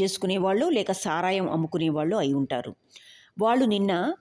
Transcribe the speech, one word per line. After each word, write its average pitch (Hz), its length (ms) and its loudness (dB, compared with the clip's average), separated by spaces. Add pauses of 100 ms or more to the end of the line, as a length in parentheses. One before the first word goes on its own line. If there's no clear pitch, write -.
చేసుకునేవాళ్ళు 190 640 0
లేక 254 240 0
సారాయం 185 580 -2
అమ్ముకునేవాళ్ళు 160 680 0
అయి 139 180 2
ఉంటారు. 131 420 -4 (640)
వాళ్ళు 247 220 4
నిన్న 202 560 0